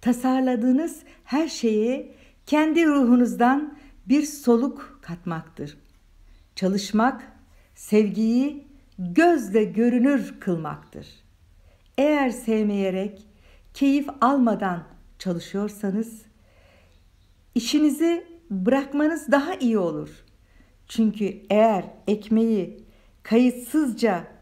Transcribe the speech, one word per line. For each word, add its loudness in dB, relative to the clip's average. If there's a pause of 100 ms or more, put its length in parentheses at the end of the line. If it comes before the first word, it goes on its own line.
Tasarladığınız 0 (240)
her -2
şeye -2 (300)
kendi 2
ruhunuzdan 2 (280)
bir 2
soluk -2
katmaktır. -12 (800)
Çalışmak, -2 (440)
sevgiyi 0 (320)
gözle 2
görünür 0
kılmaktır. -8 (880)
Eğer 2
sevmeyerek, -2 (460)
keyif 0 (140)
almadan 0 (360)
çalışıyorsanız, -6 (1300)
işinizi 0 (240)
bırakmanız -2
daha 0
iyi 0
olur. -4 (800)
Çünkü -2
eğer 4 (220)
ekmeği -2 (380)
kayıtsızca 0 (140)